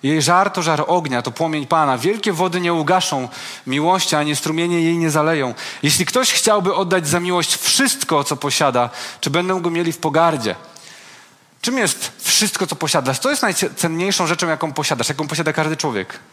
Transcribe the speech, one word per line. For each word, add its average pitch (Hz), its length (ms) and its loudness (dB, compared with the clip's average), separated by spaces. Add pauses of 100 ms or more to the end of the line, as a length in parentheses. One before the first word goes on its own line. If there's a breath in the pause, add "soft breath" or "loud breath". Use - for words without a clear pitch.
Jej 151 200 2
żar 180 280 4
to 185 120 -4
żar 156 240 0
ognia, 151 360 0
to 131 80 -4
płomień 156 360 -2
Pana. 147 320 2
Wielkie 202 340 0
wody 180 280 0
nie 170 140 0
ugaszą 156 540 0 (380 loud breath)
miłości, 156 500 0
ani 147 200 0
strumienie 170 440 0
jej 165 180 2
nie 165 120 2
zaleją. 151 440 0 (280 loud breath)
Jeśli 160 240 2
ktoś 254 260 2
chciałby 202 420 2
oddać 180 340 0
za 175 120 2
miłość 180 360 0
wszystko, - 680 0
co 143 120 -4
posiada, 127 540 2 (300 loud breath)
czy - 100 -2
będą 180 320 0
go 175 80 0
mieli 170 220 0
w - 60 -8
pogardzie?” 156 560 2 (1040 loud breath)
Czym 254 180 -2
jest - 400 -2
wszystko, - 480 0
co 151 100 -6
posiadasz? 135 420 0
Co 262 120 0
jest 294 120 0
najcenniejszą 175 840 0
rzeczą, 170 220 0
jaką 156 240 -2
posiadasz, 139 360 -2
jaką 147 200 -4
posiada 156 240 -2
każdy 156 240 0
człowiek? 110 420 -4 (140)